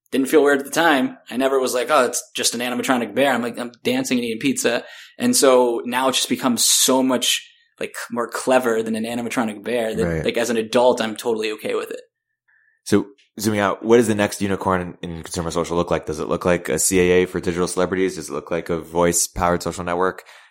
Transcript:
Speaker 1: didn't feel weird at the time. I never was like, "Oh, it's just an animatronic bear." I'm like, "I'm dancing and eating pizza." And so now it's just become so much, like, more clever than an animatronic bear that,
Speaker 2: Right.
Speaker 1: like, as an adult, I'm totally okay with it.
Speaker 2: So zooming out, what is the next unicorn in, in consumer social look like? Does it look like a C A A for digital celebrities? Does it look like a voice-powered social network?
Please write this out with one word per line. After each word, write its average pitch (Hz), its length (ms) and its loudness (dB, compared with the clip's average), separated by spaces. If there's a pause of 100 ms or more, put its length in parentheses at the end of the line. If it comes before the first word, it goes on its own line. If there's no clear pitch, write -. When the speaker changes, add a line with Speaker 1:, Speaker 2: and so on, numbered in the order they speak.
(120)
Speaker 1:
didn't 127 180 0
feel 143 140 6
weird 143 160 4
at 131 60 -6
the - 40 -14
time. 143 480 2 (140)
I 117 60 -6
never 131 220 2
was 123 140 0
like, 120 160 -2
"Oh, 139 160 4
it's - 180 -4 (120)
just - 180 -2
an 120 80 -6
animatronic 123 540 -2
bear." 135 180 4
I'm 117 80 0
like, 120 160 -6
"I'm 120 140 -8 (120)
dancing 127 360 0
and 120 60 -4
eating 113 140 -6
pizza." 127 460 0 (320)
And 123 180 0
so 123 500 6
now 123 220 0
it's 131 120 0
just - 100 -2
become 127 260 0
so - 460 2
much, 127 480 0 (300)
like, - 160 -8 (160)
more 117 160 -4
clever 117 560 0
than 113 120 -4
an 110 100 -4
animatronic 113 580 -6
bear 113 320 -2
that, 110 100 0
Speaker 2:
Right. 82 180 -2
Speaker 1:
like, 120 140 -2
as 117 140 -2
an 117 60 0
adult, 120 440 4
I'm 110 140 -4
totally 110 380 -4
okay 104 200 -6
with 107 160 -6
it. - 120 -12 (800)
Speaker 2:
So - 240 2 (320)
zooming 107 200 0
out, 98 240 0
what 113 160 6
is 117 80 4
the 110 60 0
next 104 260 0
unicorn 92 640 -2
in, 87 80 -10
in 82 140 -10
consumer 82 260 -6
social 82 280 -2
look 85 120 0
like? 80 160 -2
Does 78 140 -6
it 80 80 -6
look 85 180 -4
like 87 240 0
a - 80 0
C 95 220 0
A 90 240 6
A - 20 4
for 90 140 -6
digital 87 280 -2
celebrities? 92 500 -2
Does 73 120 -12
it 69 40 -8
look 73 180 -8
like 85 180 -4
a 85 100 -2
voice-powered 87 840 0
social 85 200 -6
network? 90 420 -2 (260)